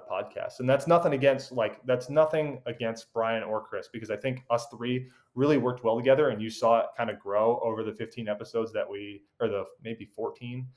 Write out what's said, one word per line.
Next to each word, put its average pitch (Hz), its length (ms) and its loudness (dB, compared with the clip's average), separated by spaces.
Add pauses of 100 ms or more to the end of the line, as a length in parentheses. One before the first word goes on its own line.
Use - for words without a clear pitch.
podcast, - 520 -6
and 127 80 0
that's 139 180 2
nothing 170 260 4
against, 135 380 2
like, 110 340 -2
that's 127 240 0
nothing 151 560 2
against 113 460 -6
Brian 113 320 0
or 107 160 -2
Chris, 101 320 -10
because 110 180 -10
I 107 60 -2
think 127 340 -6
us 120 200 0
three 127 400 -4 (260)
really 143 220 4
worked 123 260 0
well 113 140 2
together, 135 320 6
and 107 120 -4
you 110 80 -4
saw 113 300 4
it - 60 0 (120)
kinda 113 180 -2
grow 107 440 2
over 110 240 -2
the 107 80 -4
fifteen 110 380 -8
episodes 107 420 -4
that 104 180 -2
we, 101 340 -12 (180)
or 113 80 0
the 98 160 -2 (180)
maybe 113 220 -10
fourteen, 120 600 -8 (120)